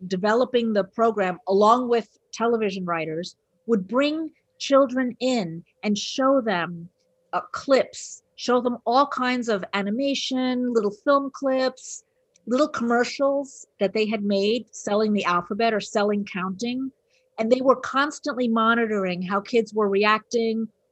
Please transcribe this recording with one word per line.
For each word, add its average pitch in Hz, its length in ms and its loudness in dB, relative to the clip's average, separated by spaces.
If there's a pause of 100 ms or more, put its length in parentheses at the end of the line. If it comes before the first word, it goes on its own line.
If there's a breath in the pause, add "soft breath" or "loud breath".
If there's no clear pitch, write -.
developing 226 680 0
the 196 100 2
program, 208 640 0
along 220 420 4
with 233 300 -2 (120)
television 220 540 -2
writers, 165 500 -4 (300)
would 202 220 0
bring 294 420 0 (300)
children 262 600 2
in 208 440 -2 (200)
and 208 140 0
show 269 440 2
them, 175 480 -2 (440)
uh, 180 80 -2 (100)
clips, - 720 0 (140)
show 247 260 0
them 240 240 -2
all 262 220 4
kinds 247 420 -2
of 196 240 -2
animation, 254 1000 -2
little 208 180 0
film 277 400 0
clips, 262 720 -4 (440)
little 262 200 2
commercials 269 1000 -2 (120)
that 196 140 0
they 214 120 0
had 208 180 -2
made 202 480 0
selling 214 420 0
the 196 120 0
alphabet 202 480 0
or 208 60 -2
selling 208 460 0
counting. 226 640 -6 (460)
And 226 120 0
they 254 120 -2
were 254 160 4
constantly 269 720 -2
monitoring 220 720 0
how 196 180 -2
kids 214 340 -2
were 208 140 2
reacting, 220 800 0 (240)